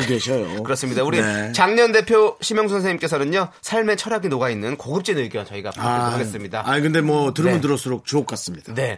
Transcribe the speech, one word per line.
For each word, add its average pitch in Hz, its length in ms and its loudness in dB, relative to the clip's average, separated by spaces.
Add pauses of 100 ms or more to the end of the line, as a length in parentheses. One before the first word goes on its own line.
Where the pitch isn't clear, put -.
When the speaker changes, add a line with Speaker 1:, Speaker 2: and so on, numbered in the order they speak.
Speaker 1:
계셔요. 110 560 -2
Speaker 2:
그렇습니다. 131 400 -2
우리 139 180 2
Speaker 1:
네. 107 300 -2
Speaker 2:
장년 220 400 4
대표 214 500 4
심영수 214 320 0
선생님께서는요, 170 760 0 (120)
삶의 214 360 0
철학이 208 300 -2
녹아있는 123 500 -2
고급진 170 420 -2
의견 107 260 -4
저희가 101 240 -10
받도록 120 300 0
Speaker 1:
아, 120 140 0
Speaker 2:
하겠습니다. 110 520 -4
Speaker 1:
아니, 143 160 2
근데 160 200 2
뭐, 151 340 2
들으면 175 220 2
Speaker 2:
네. 147 40 -2
Speaker 1:
들을수록 131 440 0
주옥 139 200 0
같습니다. - 480 -10
Speaker 2:
네. 117 240 -4